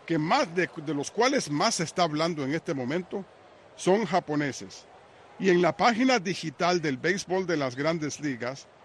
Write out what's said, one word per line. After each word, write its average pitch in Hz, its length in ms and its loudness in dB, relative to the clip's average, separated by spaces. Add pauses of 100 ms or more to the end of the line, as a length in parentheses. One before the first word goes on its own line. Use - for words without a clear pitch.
que 165 120 0
más 180 380 2
de, 175 140 0 (160)
de 151 80 -4
los 143 180 -4
cuales 247 380 0
más 170 260 0
se 175 80 -2
está 175 200 0
hablando 156 400 0
en 135 100 -2
este 165 200 -4
momento 160 500 -4 (520)
son 202 300 2
japoneses. 147 800 -2 (540)
Y 185 100 2
en 175 120 6
la 165 140 4
página 240 440 4
digital 170 640 -2
del 143 160 -2
béisbol 180 500 -2
de 170 100 0
las 127 180 -2
Grandes 151 440 -2
Ligas 135 480 -6 (180)